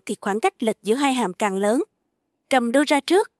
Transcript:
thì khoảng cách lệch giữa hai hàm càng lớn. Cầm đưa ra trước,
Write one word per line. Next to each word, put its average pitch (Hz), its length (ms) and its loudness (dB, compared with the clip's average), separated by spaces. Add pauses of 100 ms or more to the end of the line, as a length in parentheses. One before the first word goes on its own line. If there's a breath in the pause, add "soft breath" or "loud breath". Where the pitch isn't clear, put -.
thì 208 140 -6
khoảng 208 200 -4
cách - 220 -2
lệch 220 200 -2
giữa 208 120 0
hai 269 200 0
hàm 214 180 -2
càng 196 260 -4
lớn. 214 240 0 (680)
Cầm 240 220 0
đưa 285 120 2
ra 285 160 0
trước, 392 400 0